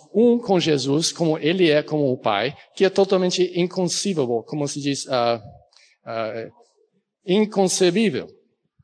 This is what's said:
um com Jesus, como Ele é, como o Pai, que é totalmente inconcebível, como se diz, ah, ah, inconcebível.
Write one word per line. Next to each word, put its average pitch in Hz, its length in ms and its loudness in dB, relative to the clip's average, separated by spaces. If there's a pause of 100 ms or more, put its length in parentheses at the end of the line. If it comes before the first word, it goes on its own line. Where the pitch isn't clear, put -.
(140)
um 233 240 4
com 196 200 0
Jesus, 143 540 0
como 160 240 0
Ele 170 340 2
é, 147 120 4
como 147 280 -2
o 127 80 -2
Pai, 113 380 -2 (180)
que 190 100 0
é 190 40 6
totalmente 185 720 0
inconcebível, 170 840 -2
como 147 220 -6
se 143 140 -8
diz, 139 280 -4
ah, 117 340 0 (640)
ah, 113 440 -8 (760)
inconcebível. 185 1040 2 (560)